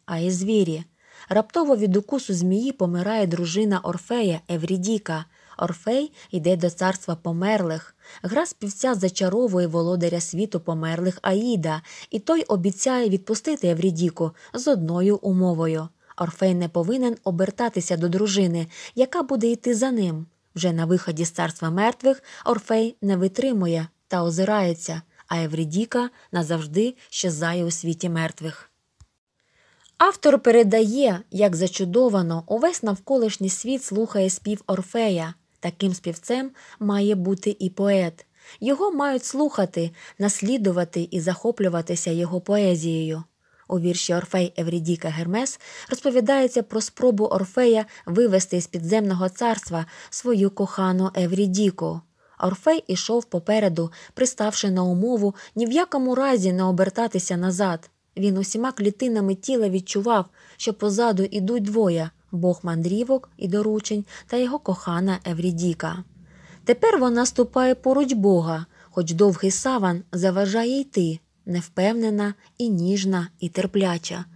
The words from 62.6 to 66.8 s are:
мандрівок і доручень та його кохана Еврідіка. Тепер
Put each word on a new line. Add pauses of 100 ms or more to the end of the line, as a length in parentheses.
мандрівок
і
доручень (220)
та
його
кохана
Еврідіка. (640)
Тепер